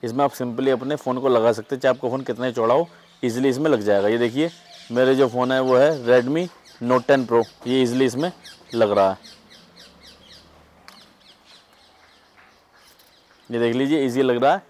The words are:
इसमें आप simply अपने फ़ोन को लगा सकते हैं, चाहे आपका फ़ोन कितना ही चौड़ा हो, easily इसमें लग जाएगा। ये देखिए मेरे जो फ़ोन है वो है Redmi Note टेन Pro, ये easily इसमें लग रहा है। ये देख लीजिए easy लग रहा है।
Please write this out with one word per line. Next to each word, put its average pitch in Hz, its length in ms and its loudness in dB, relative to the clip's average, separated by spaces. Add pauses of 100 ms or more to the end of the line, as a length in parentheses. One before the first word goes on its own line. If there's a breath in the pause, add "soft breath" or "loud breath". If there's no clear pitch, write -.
इसमें 123 220 -2
आप 139 80 -2
simply 127 360 -4
अपने 131 260 -2
फ़ोन 127 240 -6
को 135 100 -2
लगा 117 220 4
सकते 110 240 -6
हैं, 127 60 -10
चाहे 131 140 2
आपका 127 140 -6
फ़ोन 135 140 -6
कितना 120 220 -6
ही 123 80 -4
चौड़ा 117 220 0
हो, 170 120 0 (360 soft breath)
easily 127 260 0
इसमें 143 220 -2
लग 113 100 0
जाएगा। 101 260 2
ये 113 100 0
देखिए 123 320 -2 (400)
मेरे 127 260 2
जो 131 140 2
फ़ोन 123 220 -2
है 131 100 0
वो 131 140 2
है 139 160 4 (140)
Redmi 127 420 2 (360)
Note 123 240 0
टेन 135 180 2
Pro, 117 180 2 (240)
ये 131 140 2
easily 127 240 0
इसमें 135 260 -4 (420)
लग 113 180 0
रहा 98 180 2
है। - 260 -10 (4000)
ये 120 100 -4
देख 117 160 0
लीजिए 139 300 0
easy 127 160 -2
लग 123 220 2
रहा 143 100 4
है। 196 160 -2